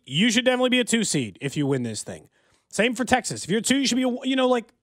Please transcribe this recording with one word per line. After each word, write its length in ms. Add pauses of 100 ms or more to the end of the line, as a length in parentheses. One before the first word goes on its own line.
you 260
should 120
definitely 280
be 100
a 20
two 220
seed 340
if 160
you 100
win 180
this 200
thing. 240 (440)
Same 220
for 120
Texas. 400
If 40
you're 100
a 40
two, 140
you 100
should 80
be 80
a, 120 (100)
you 100
know, 120
like, 360